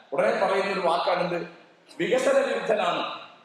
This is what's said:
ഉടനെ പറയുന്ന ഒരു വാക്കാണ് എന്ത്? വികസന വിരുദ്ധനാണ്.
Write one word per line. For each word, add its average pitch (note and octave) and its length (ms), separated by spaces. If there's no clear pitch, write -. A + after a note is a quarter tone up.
ഉടനെ F#3+ 340
പറയുന്ന G3 260
ഒരു F#3 80
വാക്കാണ് F3 400
എന്ത്? E3+ 260
വികസന C4 400
വിരുദ്ധനാണ്. - 920